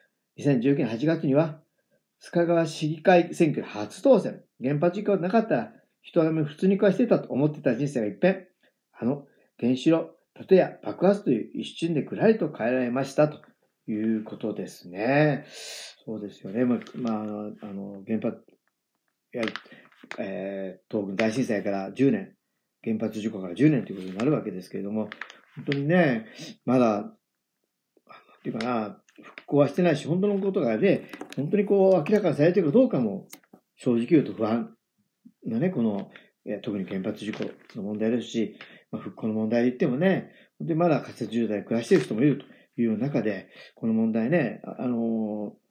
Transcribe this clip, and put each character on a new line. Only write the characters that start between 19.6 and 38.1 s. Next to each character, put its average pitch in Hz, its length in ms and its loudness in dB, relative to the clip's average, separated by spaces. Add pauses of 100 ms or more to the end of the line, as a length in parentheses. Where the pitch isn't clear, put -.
え 95 680 -8
ー、 - 80 -4
東 98 200 -4
北 110 100 0
大 110 60 0
震 127 120 -2
災 104 200 -2
か 101 60 -4
ら 98 220 -6
十 131 200 2
年、 98 240 -4 (480)
原 110 120 -2
発 110 240 -4
事 104 80 -4
故 104 140 -10
か 92 60 -8
ら 85 60 -10
十 131 160 4
年 123 140 0
と - 80 -10
い - 20 -10
う - 20 -12
こ 95 60 -10
と 92 60 -10
に 92 80 -10
な 110 80 -4
る 151 80 2
わ 110 120 -2
け 104 80 -8
で 92 100 -10
す - 80 -18
け 98 80 -8
れ 98 60 -6
ど 101 80 -6
も、 107 180 -4 (460)
本 - 80 -14
当 143 80 -2
に 143 160 -2
ね、 147 380 2 (380)
ま 123 140 2
だ、 123 80 6
な 104 220 2
ん - 40 -20 (1300)
て - 60 -8
い - 20 -6
う 117 60 -6
か 110 60 -6
な、 113 380 -4 (180)
復 - 260 -20
興 - 100 0
は 143 120 6
し - 60 -10
て 185 80 0
な 175 80 4
い 147 60 2
し、 147 100 -8
本 165 140 0
当 202 80 2
の 196 100 0
こ 196 140 -2
と 196 80 0
が 120 160 0
ね、 160 340 2 (240)
本 143 160 -4
当 180 60 0
に 202 80 2
こ 196 260 6
う 170 180 2
明 208 100 4
ら 202 40 -4
か 180 80 2
に 143 60 0
さ - 80 4
れ 180 80 6
て 196 80 2
い - 20 4
る 156 60 2
か 143 40 0
ど 254 120 6
う 247 40 2
か 147 120 -2
も、 98 260 -4 (480)
正 120 220 0
直 117 100 0
言 156 140 6
う - 40 2
と 98 80 -8
不 107 140 -2
安 113 300 -2 (680)
な 113 140 -2
ね、 175 120 0
こ 143 120 -2
の、 104 280 -2 (340)
え 104 120 -6
ー、 101 40 -8
特 104 180 -6
に 95 60 -4
原 95 180 -6
発 107 220 -6
事 107 80 -6
故 - 120 -6 (300)
の - 80 -10
問 104 160 -6
題 110 120 0